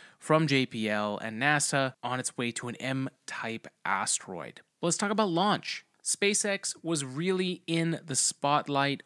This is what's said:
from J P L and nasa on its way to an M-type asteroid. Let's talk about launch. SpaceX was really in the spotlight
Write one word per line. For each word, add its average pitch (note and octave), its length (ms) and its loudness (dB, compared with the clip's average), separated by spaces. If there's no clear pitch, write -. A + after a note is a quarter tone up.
from D#3 280 4
J C3+ 180 4
P A2 240 -2
L G#2 280 0
and A2 240 -8
nasa C#3+ 600 2
on B2 160 -4
its - 200 -6
way A#2+ 160 -2
to A#2+ 160 -8
an - 80 -10
M-type B2+ 920 -6
asteroid. F#2+ 760 -4
Let's E3 140 0
talk G3+ 160 0
about G#3+ 160 2
launch. E3+ 580 0
SpaceX - 800 0
was D#3+ 220 0
really F3+ 640 -2
in E3 380 2
the C#3+ 100 -4
spotlight C#3 920 2